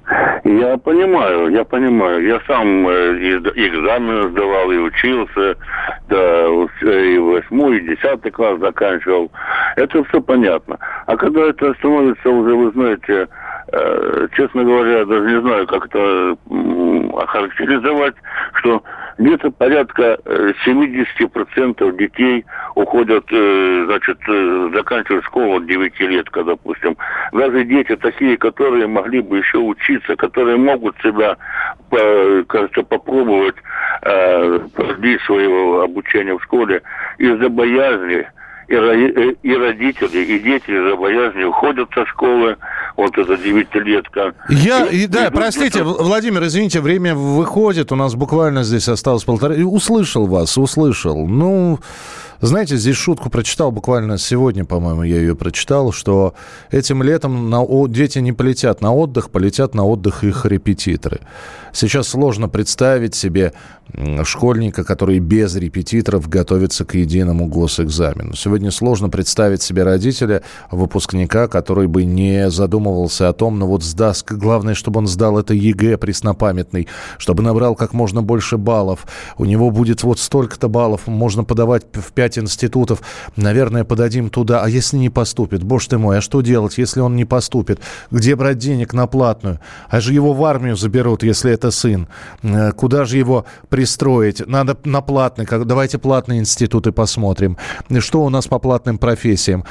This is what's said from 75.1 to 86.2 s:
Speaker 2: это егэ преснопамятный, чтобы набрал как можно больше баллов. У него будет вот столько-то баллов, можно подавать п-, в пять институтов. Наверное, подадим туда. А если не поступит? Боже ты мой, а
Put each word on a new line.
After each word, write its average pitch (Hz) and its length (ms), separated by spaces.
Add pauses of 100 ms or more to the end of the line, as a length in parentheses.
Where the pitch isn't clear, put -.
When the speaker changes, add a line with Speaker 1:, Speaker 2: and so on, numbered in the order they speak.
Speaker 2:
это 107 160
егэ 104 420
преснопамятный, 95 920 (280)
чтобы 90 260
набрал 117 320
как 113 200
можно 117 280
больше 110 360
баллов. 101 480 (320)
У - 80
него 113 240
будет 113 320
вот 120 160
столько-то 131 500
баллов, 110 380
можно 110 380
подавать 117 460
п-, 107 100
в - 120
пять 123 260
институтов. 117 640 (360)
Наверное, 110 480
подадим 117 440
туда. 117 340
А 110 60
если 127 300
не 127 100
поступит? 110 540
Боже 113 260
ты 123 100
мой, 104 200
а - 20